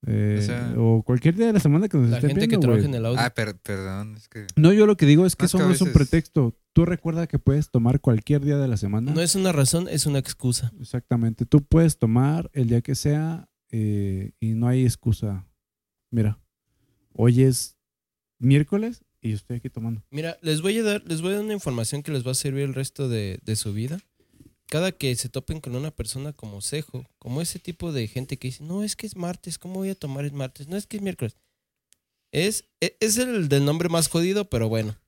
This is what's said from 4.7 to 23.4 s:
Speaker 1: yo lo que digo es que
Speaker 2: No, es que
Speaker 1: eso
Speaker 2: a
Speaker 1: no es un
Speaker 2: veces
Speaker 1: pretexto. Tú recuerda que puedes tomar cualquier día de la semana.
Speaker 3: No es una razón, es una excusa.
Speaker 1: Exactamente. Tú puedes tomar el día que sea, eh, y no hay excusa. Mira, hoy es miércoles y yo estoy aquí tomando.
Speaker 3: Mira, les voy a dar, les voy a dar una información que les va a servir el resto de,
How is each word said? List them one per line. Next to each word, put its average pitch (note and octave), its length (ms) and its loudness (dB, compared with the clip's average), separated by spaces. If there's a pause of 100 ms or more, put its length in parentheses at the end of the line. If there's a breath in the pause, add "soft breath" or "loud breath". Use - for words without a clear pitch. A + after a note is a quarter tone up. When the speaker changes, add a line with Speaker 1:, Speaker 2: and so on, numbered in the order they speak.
Speaker 1:
yo G#3+ 140 8
lo G#3 100 4
que D#3 100 4
digo D3+ 180 8
es F3+ 120 2
que - 80 0
Speaker 2:
No, - 20 4
es - 60 2
que - 40 2
Speaker 1:
eso F#3 80 4
Speaker 2:
a F#3 40 4
Speaker 1:
no F#3 60 6
es D3+ 60 0
un F#3 80 4
Speaker 2:
veces D#3+ 80 2
Speaker 1:
pretexto. D3 640 2 (140)
Tú E3 120 6
recuerda E3+ 440 -2
que D3 100 -2
puedes C#3+ 320 2
tomar B2 300 2
cualquier C#3 440 2
día C#3+ 140 0
de C#3 100 0
la A#2 80 0
semana. G#2+ 360 -2
Speaker 3:
No E3 100 0
es F3 140 0
una F#3+ 160 0
razón, D#3+ 360 2
es D3 180 -2
una C#3+ 120 0
excusa. B2 640 -4
Speaker 1:
Exactamente. A#2 680 -2
Tú D3 180 6
puedes E3 340 4
tomar C3+ 540 2
el B2 160 0
día A#2 140 2
que C#3 140 -4
sea, D#3 520 -4 (220)
eh, G2+ 680 -4
y A2+ 100 -2
no A2+ 180 0
hay B2+ 160 2
excusa. G#2 640 -2 (640)
Mira, G#2+ 260 0 (720)
hoy A#2+ 300 4
es C3 340 0 (640)
miércoles D3+ 680 0 (160)
y A#2 100 -6
yo A2 60 -4
estoy A#2+ 200 -10
aquí B2+ 140 -10
tomando. A2+ 400 -8
Speaker 3:
Mira, D#3+ 320 -8
les D#3 200 -2
voy G3+ 160 -2
a A#3 60 -2
dar, G#3 220 -2
les E3 160 -6
voy F3+ 100 -4
a G3+ 40 -2
dar G#3 80 -4
una G#3+ 100 -6
información C#3+ 500 -6
que D#3+ 80 -8
les C3 140 -4
va B2+ 60 -4
a - 20 -4
servir C#3 300 -4
el C3+ 100 -6
resto C3+ 340 -6
de, G#2 340 -4